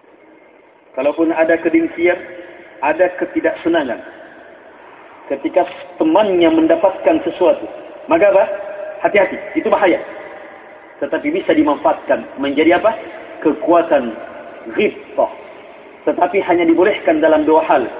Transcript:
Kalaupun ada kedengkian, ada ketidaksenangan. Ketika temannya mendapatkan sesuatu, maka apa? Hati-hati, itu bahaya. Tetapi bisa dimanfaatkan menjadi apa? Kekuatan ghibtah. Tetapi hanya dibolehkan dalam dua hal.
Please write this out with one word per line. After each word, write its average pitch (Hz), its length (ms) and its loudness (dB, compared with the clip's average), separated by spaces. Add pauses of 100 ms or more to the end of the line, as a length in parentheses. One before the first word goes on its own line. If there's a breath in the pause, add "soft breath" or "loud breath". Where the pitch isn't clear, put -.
(920)
Kalaupun 151 400 -2
ada 160 240 2
kedengkian, 165 600 0 (680)
ada 160 320 2
ketidaksenangan. 165 800 -2 (1300)
Ketika - 400 0 (320)
temannya 170 560 4
mendapatkan 165 720 2
sesuatu, 160 400 0 (400)
maka 302 240 4
apa? 220 160 4 (560)
Hati-hati, - 560 0
itu 208 160 0
bahaya. 185 240 2 (1040)
Tetapi 147 320 -4
bisa 175 240 0
dimanfaatkan 143 800 0
menjadi 143 400 2
apa? 214 160 2 (480)
Kekuatan 302 720 2 (640)
ghibtah. - 560 -2 (720)
Tetapi 175 400 0
hanya 175 240 2
dibolehkan 165 480 2
dalam 156 240 4
dua 156 240 4
hal. 135 240 2 (100)